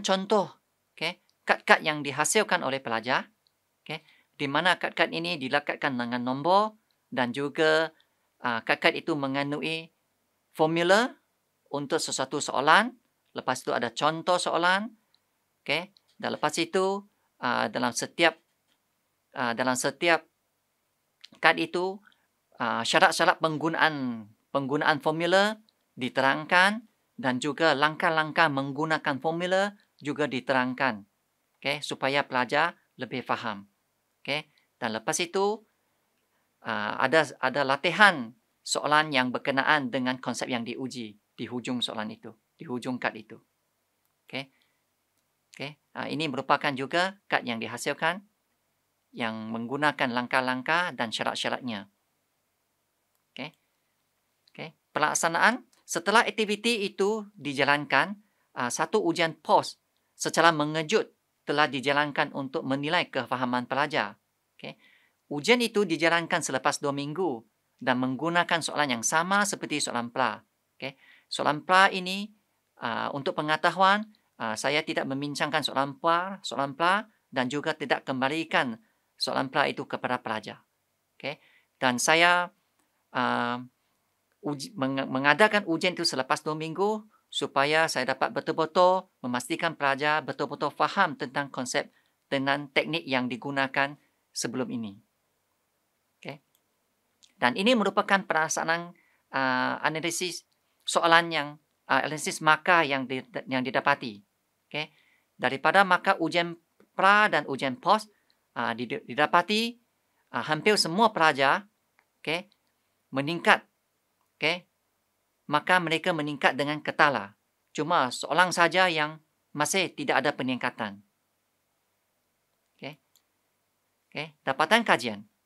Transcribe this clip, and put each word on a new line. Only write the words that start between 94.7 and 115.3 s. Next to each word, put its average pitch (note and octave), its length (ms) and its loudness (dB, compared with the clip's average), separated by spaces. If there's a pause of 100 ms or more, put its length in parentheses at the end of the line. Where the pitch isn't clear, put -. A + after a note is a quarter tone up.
ini. A2 300 -10 (1200)
Okey. D3 180 -14 (960)
Dan B2 240 2
ini A#3+ 160 4
merupakan G3 480 2
pelaksanaan, D#3+ 720 -2 (400)
ah, B2+ 480 0
analisis D#3+ 640 -4 (400)
soalan E3+ 480 4
yang, D3 140 -2 (420)
ah, C3 160 2
analisis D3 340 -4
markah D#3 480 4
yang C3+ 220 -2
di-, C3 160 -6 (240)
yang C3 160 -2
didapati. C3+ 560 -2 (480)
Okey. D3+ 240 -8 (420)
Daripada D3+ 480 2
markah F#3 380 2
ujian E3+ 340 -2 (400)
pra G3+ 320 6
dan D#3+ 240 2
ujian C3+ 300 -4
pos, G#3+ 260 2 (480)
ah, A#2 160 -2
did-, A#2 320 -8
didapati, F3+ 720 0 (560)
ah, A#2+ 140 -6
hampir D#3 340 2
semua G#3 320 2
pelajar, D#3+ 560 2 (560)
okey, E3+ 240 -6 (640)
meningkat. E3 560 2 (720)
Okey. E3+ 240 -2 (800)